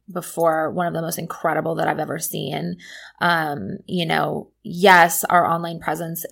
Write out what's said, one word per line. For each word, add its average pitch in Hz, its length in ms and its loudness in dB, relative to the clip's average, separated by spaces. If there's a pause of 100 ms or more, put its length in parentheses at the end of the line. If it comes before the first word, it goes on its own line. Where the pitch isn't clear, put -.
(120)
before, 165 600 0
one 175 160 -2
of 170 60 -4
the 165 80 -4
most 165 160 -6
incredible 160 580 -2
that 160 120 0
I've 156 120 -2
ever 151 200 -4
seen. 160 580 -6 (440)
Um, 160 640 -2
you 175 200 -2
know, 151 460 -2 (100)
yes, 175 640 6
our 175 240 4
online 170 320 -2
presence 165 520 -6